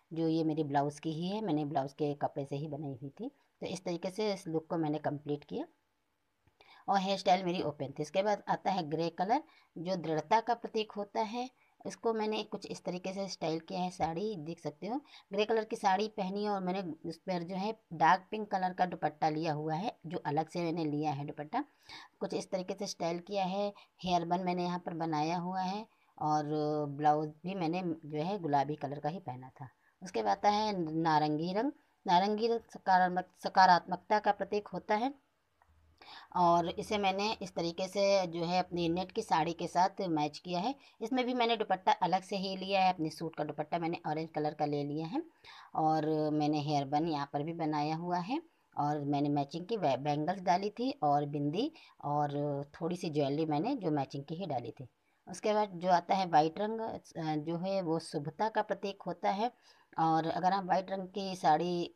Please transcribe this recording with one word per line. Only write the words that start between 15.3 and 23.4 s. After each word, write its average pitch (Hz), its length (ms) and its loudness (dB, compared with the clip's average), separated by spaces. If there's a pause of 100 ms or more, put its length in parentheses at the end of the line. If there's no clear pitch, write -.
grey 202 120 2
color 220 200 2
की - 120 -6
साड़ी 202 320 2
पहनी 202 360 -2
है 208 60 0
और 196 100 0
मैंने 180 480 -4
उस 160 80 -6
पर 180 260 -2
जो 185 140 -6
है 214 220 -4 (140)
dark 170 380 6
pink 214 200 -6
color 185 220 0
का 185 140 2
दुपट्टा 170 420 0
लिया 156 240 0
हुआ 156 220 -2
है, 190 320 -4
जो 165 120 -6
अलग 156 300 -2
से 175 140 -4
मैंने 165 220 0
लिया 147 280 0
है 143 140 -6
दुपट्टा। 160 380 -4 (560)
कुछ - 140 -4
इस 180 160 -6
तरीके 190 240 -4
से 202 120 -6
style 175 320 -2
किया 196 260 -2